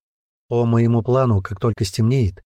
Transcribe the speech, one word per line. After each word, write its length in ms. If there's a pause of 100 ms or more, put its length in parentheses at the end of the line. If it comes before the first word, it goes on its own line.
(460)
По 180
моему 380
плану, 400
как 160
только 260
стемнеет, 600